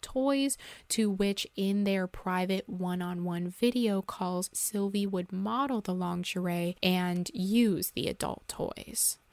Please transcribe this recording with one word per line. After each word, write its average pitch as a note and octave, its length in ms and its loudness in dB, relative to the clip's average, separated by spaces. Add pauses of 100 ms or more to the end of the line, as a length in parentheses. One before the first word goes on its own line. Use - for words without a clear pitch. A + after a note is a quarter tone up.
toys, C#4 560 0 (320)
to G#3+ 220 2
which G3+ 340 0 (120)
in G3 260 2
their G3 240 2
private F#3 640 -2
one-on-one F3+ 800 -2
video A#3 520 2
calls, F3+ 520 -4
Sylvie G3+ 560 0
would F3+ 240 -4
model A3 480 0
the F#3 120 -2
lingerie F3 920 -2
and F3+ 500 2
use G3+ 640 4
the - 100 -2
adult - 400 -4
toys, - 720 -4 (140)